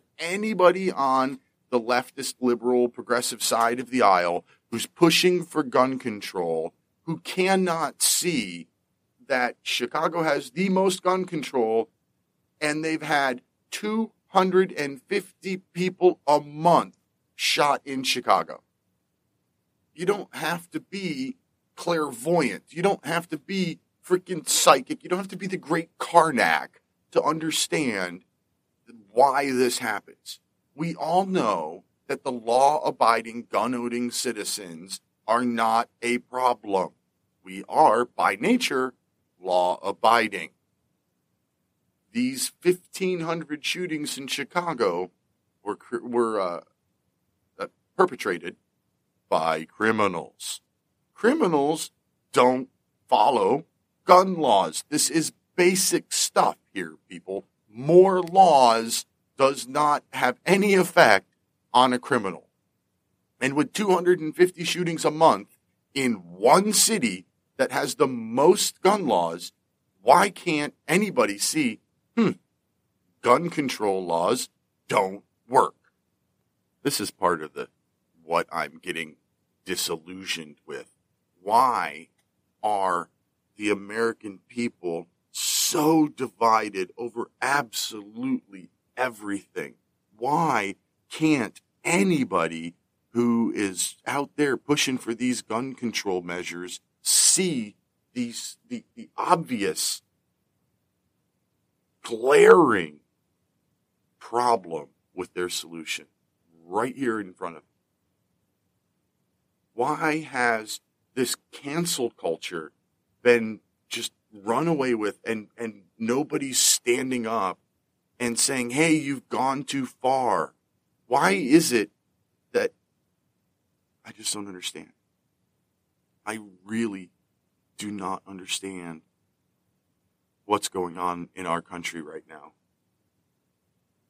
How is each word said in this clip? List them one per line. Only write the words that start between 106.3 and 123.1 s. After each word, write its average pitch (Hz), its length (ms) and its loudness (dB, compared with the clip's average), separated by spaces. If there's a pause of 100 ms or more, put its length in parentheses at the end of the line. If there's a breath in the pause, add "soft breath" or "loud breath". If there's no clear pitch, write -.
right 110 300 -4
here 120 240 -4
in 92 140 -12
front 85 220 -12
of 76 60 -20
them? - 80 -20 (2000)
Why 151 460 -2
has 120 640 -2 (320)
this 127 220 -2 (160)
cancel 147 580 -4
culture 82 640 -8 (520)
been 113 380 2 (280)
just - 220 -10 (200)
run 113 360 -2
away 135 260 0
with 107 320 -4
and, 110 220 -8 (100)
and 107 260 -12 (140)
nobody's 135 640 -4
standing 127 640 0
up 104 320 -4 (640)
and 120 180 -4
saying, 127 340 -2
"Hey, 156 220 2
you've 139 360 -4
gone 131 340 -4
too 135 220 -6
far"? 120 680 -2 (540)
Why 143 240 2
is 160 400 4
it 107 200 0 (600)
that, - 200 0 (1300)